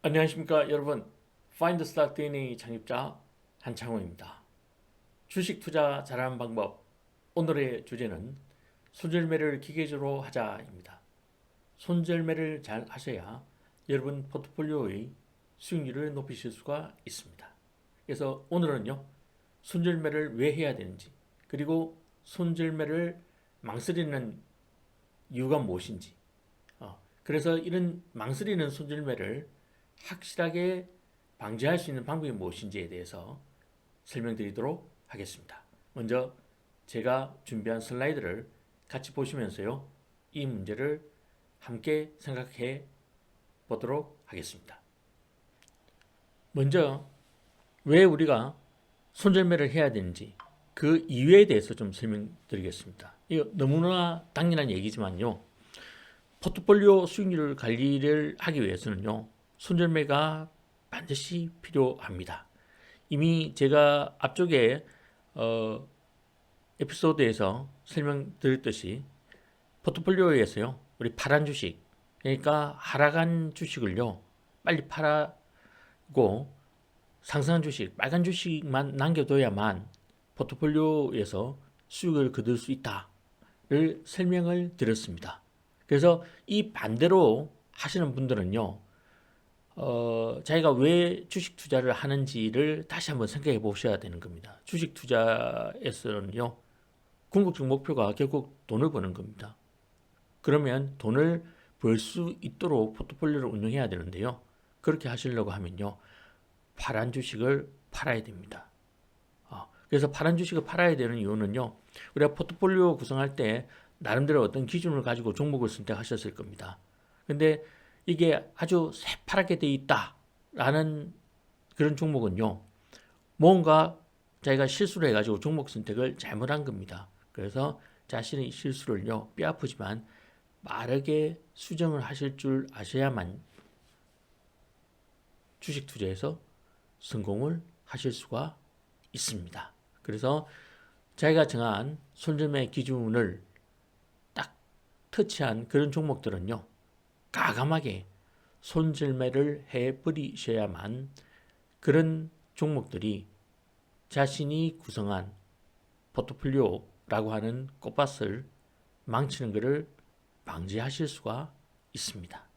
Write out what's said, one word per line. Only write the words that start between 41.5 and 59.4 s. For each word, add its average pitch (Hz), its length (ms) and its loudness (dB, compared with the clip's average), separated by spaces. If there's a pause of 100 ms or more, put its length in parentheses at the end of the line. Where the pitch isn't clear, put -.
함께 151 600 -4
생각해 131 680 -8 (840)
보도록 131 580 -6
하겠습니다. - 540 -14 (1700)
먼저 139 560 2 (760)
왜 165 200 10
우리가 147 500 4 (580)
손절매를 175 580 4
해야 147 200 4
되는지, 98 440 -6 (400)
그 160 340 4
이유에 165 380 10
대해서 110 260 4
좀 104 200 -4
설명드리겠습니다. 104 1200 -8 (140)
이거 160 240 0
너무나 165 800 2
당연한 156 360 2
얘기지만요, 98 720 -4 (1000)
포트폴리오 196 640 8
수익률 165 500 -2
관리를 139 840 0
하기 147 240 -2
위해서는요, 104 640 -4 (300)